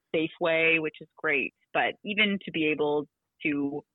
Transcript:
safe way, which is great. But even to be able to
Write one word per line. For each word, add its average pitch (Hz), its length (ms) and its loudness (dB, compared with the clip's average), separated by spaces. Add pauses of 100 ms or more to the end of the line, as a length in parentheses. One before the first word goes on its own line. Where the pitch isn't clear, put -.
(140)
safe 160 260 0
way, 165 400 4
which 156 220 -4
is 156 60 -18 (100)
great. 143 360 -2 (200)
But 127 220 0 (100)
even 202 400 0
to 165 60 -12
be 160 160 0
able 147 400 0 (360)
to 143 400 -2 (120)